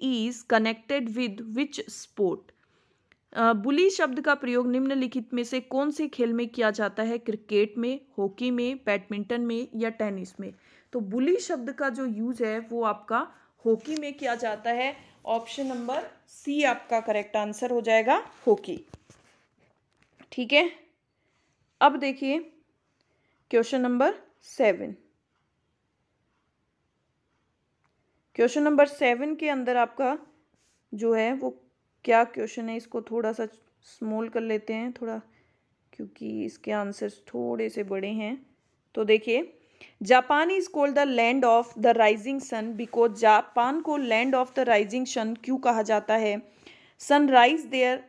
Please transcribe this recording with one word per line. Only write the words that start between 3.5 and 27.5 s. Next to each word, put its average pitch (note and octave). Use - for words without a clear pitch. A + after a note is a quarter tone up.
बुली C#4+
शब्द D#4
का D4
प्रयोग B3
निम्नलिखित C4
में A#3+
से B3+
कौन C4
से D4
खेल A#3
में A#3+
किया A3+
जाता G#3
है? A#3
क्रिकेट G#3+
में, B3
हॉकी G3+
में, B3
बैडमिंटन G3+
में A#3
या A3+
टेनिस G3+
में? G3
तो -
बुली B3+
शब्द C#4
का C4+
जो C4
यूज़ A#3
है A3
वो A#3
आपका A3
हॉकी A3+
में D4
किया C4
जाता A3+
है। B3+
ऑप्शन A#3
नंबर B3+
सी C#4+
आपका A#3+
करेक्ट G#3+
आंसर G#3+
हो A#3+
जाएगा, A3+
हॉकी। -
ठीक B3+
है, E4+
अब A#3+
देखिए C4+
क्वेश्चन A#3+
नंबर B3
सेवन, G3